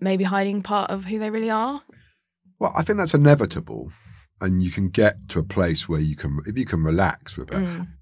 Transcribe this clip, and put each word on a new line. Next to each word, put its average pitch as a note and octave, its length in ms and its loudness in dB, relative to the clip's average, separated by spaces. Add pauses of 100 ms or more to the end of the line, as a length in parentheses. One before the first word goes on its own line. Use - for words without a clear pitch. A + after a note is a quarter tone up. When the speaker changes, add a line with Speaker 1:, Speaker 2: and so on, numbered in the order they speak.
Speaker 1:
maybe F#3+ 240 0
hiding G3 380 0
part G3+ 280 -2
of G3 140 -6
who G#3+ 140 -6
they G#3+ 120 -4
really A3+ 200 -2
are. A#3+ 320 -2 (760)
Speaker 2:
Well, - 160 -2
I - 100 0
think G#3 140 0
that's F3+ 160 2
inevitable. G#2+ 760 4 (480)
And F#2 220 2
you F2+ 80 0
can F#2+ 180 -2
get G#2 420 2
to - 100 -4
a - 40 0
place F2 460 0
where D#2+ 100 0
you D2+ 160 0
can, C#2+ 300 -4
if G#2+ 100 -6
you C3 80 0
can D#2+ 200 0
relax E2 520 0
with C2 140 -12
it. - 140 -6
Speaker 1:
Mm. F3 240 -6 (140)